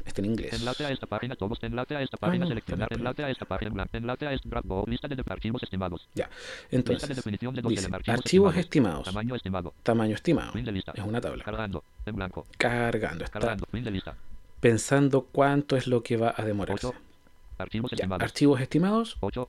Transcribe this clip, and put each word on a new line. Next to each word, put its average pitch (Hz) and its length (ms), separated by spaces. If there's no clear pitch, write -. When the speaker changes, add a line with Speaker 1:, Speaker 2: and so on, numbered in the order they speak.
Speaker 1:
Está - 180
en 101 100
inglés. - 220
Speaker 2:
Enlace 120 300
a 143 60
esta 123 160
página, 120 300
todos. 107 260
Enlace 120 320
a 143 80
esta - 140
Speaker 1:
Ah, - 100
Speaker 2:
página, 175 200
Speaker 1:
no, - 20
Speaker 2:
seleccionar. 110 420
Speaker 1:
espera, 113 80
Speaker 2:
Enlace 127 260
a 139 60
esta - 140
página, 98 240
en 107 60
blanco. 95 220
Enlace 120 300
a 143 60
este 131 160
Dropbox. 107 400
Lista 120 180
de 139 180
archivos 107 380
estimados. 92 520
Speaker 1:
Ya. - 100
Speaker 2:
Lista - 460
de 127 60
Speaker 1:
Entonces, 131 400
Speaker 2:
definición 117 380
de 123 80
dos 131 80
Speaker 1:
dice, 98 160
Speaker 2:
archivos 95 220
Speaker 1:
"Archivos 180 380
Speaker 2:
estimados. 120 440
Speaker 1:
estimados". - 40
Speaker 2:
Tamaño 110 320
estimado. 92 380
Speaker 1:
Tamaño 113 320
estimado. - 360
Speaker 2:
Fin 120 120
de 113 80
lista. 95 240
Speaker 1:
Es 98 80
una 113 160
tabla. 127 240
Speaker 2:
Cargando. 107 400
En 110 100
blanco. 92 280
Speaker 1:
Cargando. 117 680
Está - 140
Speaker 2:
Cargando. 110 320
Fin 117 140
de 113 80
lista. - 240
Speaker 1:
pensando 135 680
cuánto 143 460
es 127 100
lo 123 160
que 117 140
va 117 180
a 113 80
demorarse. 104 440
Speaker 2:
Ocho. 123 120
Archivos 110 320
Speaker 1:
Ya. 113 60
Speaker 2:
estimados. 92 280
Speaker 1:
Archivos 139 360
estimados. 196 600
Speaker 2:
Ocho. 127 280